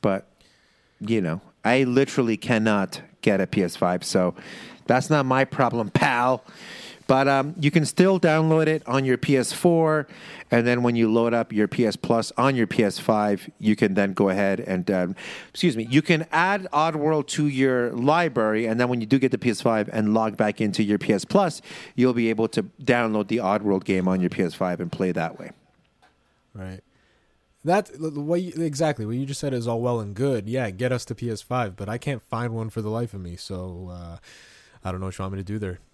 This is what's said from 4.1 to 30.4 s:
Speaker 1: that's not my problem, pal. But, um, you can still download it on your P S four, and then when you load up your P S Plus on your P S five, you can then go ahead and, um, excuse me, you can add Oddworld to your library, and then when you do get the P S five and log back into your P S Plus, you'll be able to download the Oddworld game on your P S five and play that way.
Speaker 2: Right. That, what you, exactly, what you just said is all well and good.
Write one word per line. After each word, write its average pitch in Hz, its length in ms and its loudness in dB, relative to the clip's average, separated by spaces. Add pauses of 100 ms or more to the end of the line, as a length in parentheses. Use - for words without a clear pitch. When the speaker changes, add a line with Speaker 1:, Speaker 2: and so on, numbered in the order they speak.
Speaker 1:
that's 131 240 2
not 143 160 2
my 131 180 4
problem, 120 460 -2
pal. 123 520 2 (640)
But, 131 200 4
um, 139 320 2
you 147 120 2
can 156 160 2
still 185 340 4
download 160 460 4
it 156 200 -2
on 135 200 0
your 127 100 2
P 143 180 2
S 127 160 2
four, 160 560 2 (440)
and 120 160 4
then 123 160 2
when 120 120 2
you 113 160 4
load 117 220 2
up 117 220 -2
your 107 120 2
P 117 200 0
S 104 100 -2
Plus 113 400 -2
on 131 180 2
your 117 120 2
P 113 180 2
S 98 140 0
five, 104 500 0 (100)
you 107 180 2
can 98 180 2
then 98 180 2
go 98 160 2
ahead 98 320 0
and, 92 300 -2
um, 92 260 0 (320)
excuse 170 260 0
me, 113 160 -4
you 143 120 4
can 156 280 0
add 185 400 0
Oddworld 151 580 0
to 151 180 -2
your 131 460 0
library, 120 760 2
and 113 120 0
then 123 120 2
when 123 100 -2
you 110 60 -4
do 131 120 4
get 127 120 4
the 120 80 -2
P 120 100 0
S 110 140 -2
five 110 280 2
and 107 220 0
log 110 240 2
back 107 240 0
into 110 220 0
your 101 160 2
P - 160 2
S 95 100 -2
Plus, 190 380 0 (340)
you'll 127 160 4
be 117 160 2
able 113 200 2
to 107 160 -2 (200)
download 113 440 2
the 110 100 0
Oddworld 101 460 0
game 92 220 0
on 92 140 2
your 90 80 2
P - 140 -2
S 85 100 0
five 90 260 -2
and 85 140 -6
play 92 180 -2
that 85 300 -4
way. - 120 -16 (1000)
Speaker 2:
Right. 92 260 -14 (840)
That, 190 240 2 (100)
what 156 440 -4
you, 180 100 -8 (100)
exactly, 147 440 -2
what 113 100 -4
you 135 80 -4
just 139 160 -8
said 131 140 -4
is 117 120 -2
all 117 140 -2
well 120 180 0
and 104 160 -8
good. 120 320 -2